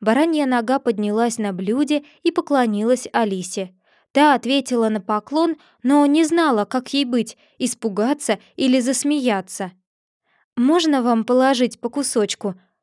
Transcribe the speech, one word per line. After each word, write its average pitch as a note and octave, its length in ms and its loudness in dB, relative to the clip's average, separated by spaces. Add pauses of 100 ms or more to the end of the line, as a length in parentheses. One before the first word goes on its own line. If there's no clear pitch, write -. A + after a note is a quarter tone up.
Баранья C#4+ 440 2
нога B3+ 340 0
поднялась A3+ 580 -2
на G#3 160 -4
блюде C4+ 500 -2 (180)
и E4+ 100 0
поклонилась A#3+ 800 0
Алисе. F#3+ 600 -4 (380)
Та C#4+ 240 4
ответила B3 540 0
на G#3+ 120 -2
поклон, C#4+ 560 -2 (260)
но C#4+ 220 4
не D4+ 180 4
знала, D4 420 2
как B3+ 280 -6
ей C#4 120 0
быть — A#3+ 320 -2 (200)
испугаться A#3 800 -2 (180)
или C4 240 2
засмеяться. B3 920 -2 (840)
«Можно D4 460 2
вам A3+ 240 0
положить B3+ 540 2
по A#3+ 100 -6
кусочку?» G#3+ 680 -4 (280)